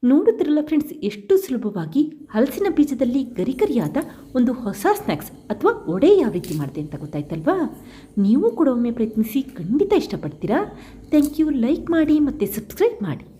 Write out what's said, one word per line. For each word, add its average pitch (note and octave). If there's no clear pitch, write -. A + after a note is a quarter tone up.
ನೋಡುತ್ತಿರಲ್ಲ D4+
ಫ್ರೆಂಡ್ಸ್, D4+
ಎಷ್ಟು G3+
ಸುಲಭವಾಗಿ G#3+
ಹಲಸಿನ C#4
ಬೀಜದಲ್ಲಿ C4+
ಗರಿಗರಿಯಾದ A#3
ಒಂದು B3+
ಹೊಸ A#3
ಸ್ನ್ಯಾಕ್ಸ್ F3
ಅಥವಾ -
ವಡೆ G3
ಯಾವ E4+
ರೀತಿ E3
ಮಾಡಿದೆ D3
ಅಂತ D3+
ಗೊತ್ತಾಯ್ತಲ್ವಾ? D#3
ನೀವು A#3+
ಕೂಡ E4
ಒಮ್ಮೆ A#3+
ಪ್ರಯತ್ನಿಸಿ, A3+
ಖಂಡಿತ C4
ಇಷ್ಟಪಡ್ತೀರಾ. G#3+
Thank D4
you, D4+
ಲೈಕ್ C4+
ಮಾಡಿ D4+
ಮತ್ತೆ C4
ಸಬ್ಸ್ಕ್ರೈಬ್ F#4+
ಮಾಡಿ. -